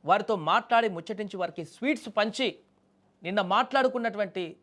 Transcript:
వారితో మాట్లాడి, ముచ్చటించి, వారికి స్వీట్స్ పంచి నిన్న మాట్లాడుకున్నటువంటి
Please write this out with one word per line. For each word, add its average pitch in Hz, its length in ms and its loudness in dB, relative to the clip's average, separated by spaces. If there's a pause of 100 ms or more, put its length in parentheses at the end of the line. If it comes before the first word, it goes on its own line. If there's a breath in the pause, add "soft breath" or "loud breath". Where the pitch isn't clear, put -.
వారితో 202 320 2
మాట్లాడి, 220 540 2
ముచ్చటించి, 190 480 -8
వారికి 170 280 -6
స్వీట్స్ 247 500 -4
పంచి 220 320 0 (760)
నిన్న 196 180 0
మాట్లాడుకున్నటువంటి 233 1000 0 (200)